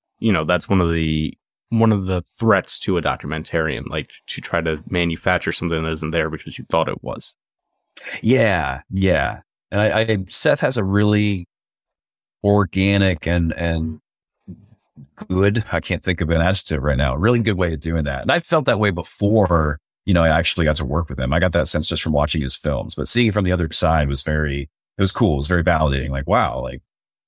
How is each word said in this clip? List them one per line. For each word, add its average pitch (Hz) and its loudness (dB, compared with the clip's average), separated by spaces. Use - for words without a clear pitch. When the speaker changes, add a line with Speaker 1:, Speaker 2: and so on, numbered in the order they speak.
Speaker 1:
you 110 2
know, 80 2
that's 87 0
one 95 4
of 85 4
the, 78 0
one 113 4
of 98 0
the 92 -2
threats 110 2
to 92 0
a 80 -2
documentarian, 76 -4
like, 78 -8
to - -10
try - -2
to 80 -2
manufacture 87 0
something 82 -2
that 80 -2
isn't 78 -4
there 80 -2
because 76 -12
you - -12
thought 82 0
it - -8
was. - -10
Speaker 2:
Yeah, 95 2
yeah. 92 0
And 101 0
I, 107 2
I, 110 0
Seth - 0
has 131 0
a 107 0
really 104 2
organic 98 2
and, 85 2
and 80 -4
good, 101 2
I 85 0
can't 85 -4
think 90 -2
of 80 -2
an 82 2
adjective 82 0
right 71 0
now, 65 0
really 117 2
good 101 0
way 85 0
of 71 -6
doing 80 -2
that. 67 -6
And - 0
I 170 2
felt 156 0
that 113 2
way 104 2
before, 87 0
you 98 2
know, 85 4
I 82 4
actually 80 2
got 76 2
to 76 -4
work 76 -2
with 67 -10
him. 65 -2
I 85 2
got 90 2
that 82 0
sense 78 -2
just - -4
from 78 -2
watching 76 0
his 67 -4
films, - -4
but 76 -6
seeing 120 2
it 98 0
from 101 0
the 92 2
other 85 0
side 80 2
was 69 -2
very, 76 -2
it - -12
was 95 0
cool. 92 2
It 69 0
was 73 -4
very 87 2
validating. 71 0
Like, 69 -4
wow, 85 0
like, 64 -10